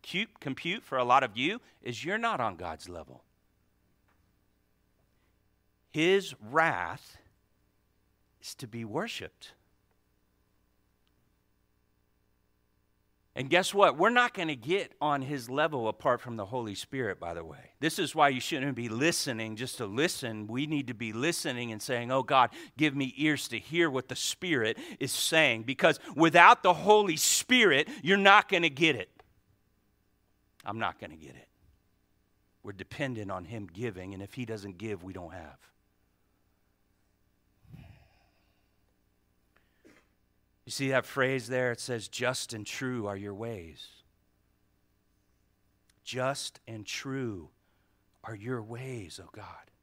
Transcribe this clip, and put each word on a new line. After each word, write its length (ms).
cute, 380
compute 420
for 160
a 60
lot 180
of 140
you 240
is 240
you're 140
not 220
on 160
God's 320
level. 360
His 500
wrath 760
is 160
to 100
be 180
worshiped. 680
And 140
guess 240
what? 240
We're 140
not 240
gonna 200
get 460
on 220
his 260
level 400
apart 320
from 160
the 80
Holy 300
Spirit, 440
by 140
the 100
way. 380
This 180
is 160
why 140
you 120
shouldn't 340
be 160
listening 680
just 220
to 80
listen. 600
We 200
need 220
to 60
be 200
listening 580
and 80
saying, 320
"Oh 100
God, 280
give 180
me 220
ears 320
to 100
hear 300
what 200
the 80
Spirit 640
is 120
saying." 500
Because 360
without 480
the 120
Holy 420
Spirit, 720
you're 160
not 320
gonna 180
get 280
it. 140
I'm 160
not 200
gonna 180
get 180
it. 140
We're 100
dependent 580
on 160
him 200
giving, 460
and 100
if 120
he 100
doesn't 320
give, 260
we 120
don't 180
have. 260
You 60
see 200
that 140
phrase 440
there? 240
It 80
says, 260
"Just 460
and 120
true 440
are 80
your 180
ways." 720
Just 640
and 180
true 640
are 140
your 260
ways, 580
oh 120
God. 400